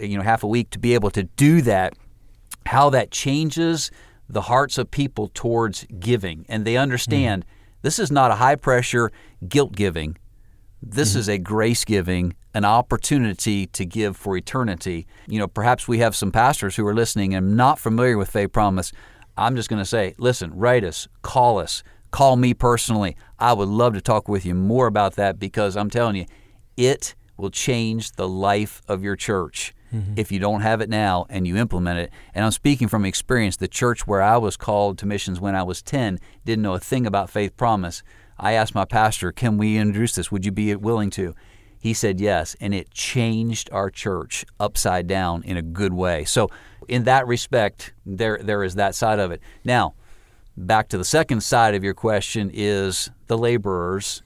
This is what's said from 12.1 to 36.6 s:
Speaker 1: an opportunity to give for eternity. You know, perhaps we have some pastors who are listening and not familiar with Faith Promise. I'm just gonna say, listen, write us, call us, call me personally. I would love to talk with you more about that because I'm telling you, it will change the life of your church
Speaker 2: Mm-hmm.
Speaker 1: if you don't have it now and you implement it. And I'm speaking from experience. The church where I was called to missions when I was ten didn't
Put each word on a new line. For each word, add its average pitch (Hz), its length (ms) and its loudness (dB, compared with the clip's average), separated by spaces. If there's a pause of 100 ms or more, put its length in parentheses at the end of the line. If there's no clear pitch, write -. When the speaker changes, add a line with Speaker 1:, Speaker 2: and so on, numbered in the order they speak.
Speaker 1:
an 104 120 0
opportunity 110 1040 0
to - 180 -6
give 101 320 -2
for 98 180 -4
eternity. 92 680 -4 (220)
You 107 120 -4
know, 101 80 0
perhaps 120 400 0
we 117 120 2
have 113 160 2
some 98 160 -2
pastors 113 440 2
who 107 120 0
are 104 80 2
listening 104 400 0
and 95 200 2
not 131 240 6
familiar 117 380 2
with 98 140 -2
Faith 101 200 0
Promise. 95 400 0 (460)
I'm 117 180 0
just 113 140 -4
gonna 104 160 -2
say, 101 320 -2
listen, 117 380 0
write 120 280 4
us, - 240 -6 (140)
call 120 380 2
us, - 240 -6 (280)
call 139 240 6
me 123 180 4
personally. 113 600 0 (220)
I 120 160 4
would 98 160 0
love 113 240 2
to 95 80 -4
talk 107 260 0
with 98 180 -2
you 90 100 -2
more 113 320 2
about 104 280 2
that 98 240 0
because 101 380 -2
I'm 104 120 -2
telling 117 260 0
you, 90 100 -4 (500)
it 127 380 0 (240)
will 95 140 -6
change 113 600 -2
the 95 140 -4
life 98 600 0
of 98 160 -2
your 101 120 -4
church - 580 -4 (200)
Speaker 2:
Mm-hmm. 104 240 -6
Speaker 1:
if 104 160 -2
you 98 60 -2
don't 101 200 0
have 110 220 0
it 107 80 -4
now 101 400 0
and 92 180 -2
you 87 80 -2
implement 90 420 0
it. 85 140 -6 (240)
And 104 80 0
I'm 110 80 2
speaking 123 380 2
from 104 160 0
experience. 104 500 -2
The - 140 -6
church - 360 -2
where 101 160 2
I 107 140 6
was 110 220 0
called 101 400 0
to - 80 -10
missions 98 340 -4
when 98 160 -2
I 95 80 -2
was 90 180 -6
ten 107 380 -2 (240)
didn't 113 180 0